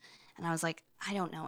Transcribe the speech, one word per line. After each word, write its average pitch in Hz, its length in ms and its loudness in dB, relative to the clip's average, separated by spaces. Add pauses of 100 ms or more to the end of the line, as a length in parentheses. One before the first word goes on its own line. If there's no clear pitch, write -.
(380)
And 175 80 -2
I 170 60 4
was 165 120 2
like, 165 200 0 (240)
"I 196 60 0
don't 180 180 2
know 160 160 -4